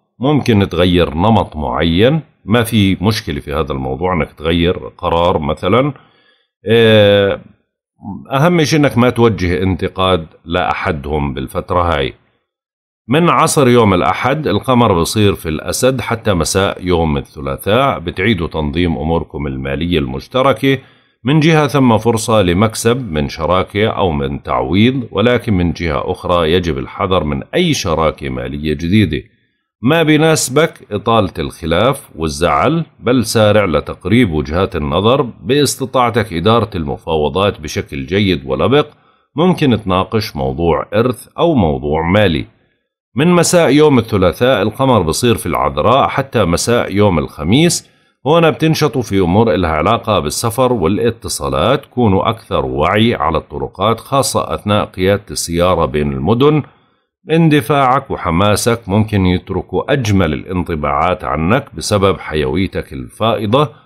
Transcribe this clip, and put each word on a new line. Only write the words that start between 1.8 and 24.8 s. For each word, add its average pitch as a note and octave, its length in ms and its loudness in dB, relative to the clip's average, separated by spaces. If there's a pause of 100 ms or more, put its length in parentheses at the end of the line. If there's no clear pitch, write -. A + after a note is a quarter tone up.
ما A2+ 180 2
في G2 380 2
مشكلة F2 380 -2
في C#2+ 140 -10
هذا D2+ 200 -2
الموضوع C2+ 400 -4
إنك D#2 200 -4
تغير E2+ 440 0 (200)
قرار F2 420 0
مثلًا. F#2 540 0 (720)
آه، G#2 720 4 (920)
أهم D#3+ 320 2
شيء C#3+ 160 2
إنك C3+ 180 2
ما B2 120 4
توجه F#2 540 2
انتقاد F#2 640 0 (180)
لأحدهم D2+ 880 -2
بالفترة E2+ 640 -2
هاي. C#2+ 180 -2 (960)
من E3 220 2
عصر D3 380 2
يوم A#2 260 6
الأحد A#2+ 540 -2
القمر G#2 520 2
بصير G2+ 340 2
في E2 160 -8
الأسد B2 520 -2
حتى G#2+ 320 -2
مساء F2+ 520 -2
يوم E2 320 0
الثلاثاء، D#2+ 840 -2
بتعيدوا F2 480 -2
تنظيم D#2+ 500 -2
أموركم D2+ 500 -4
المالية C#2 520 -4
المشتركة، B2+ 800 -2 (480)
من D3 140 2
جهة D#3 280 2
ثم B2+ 300 2
فرصة A2 440 0
لمكسب G#2+ 720 0
من D2 180 -2
شراكة F2+ 580 -2
أو F#2+ 240 -2
من C#2 320 -4
تعويض، G2+ 680 0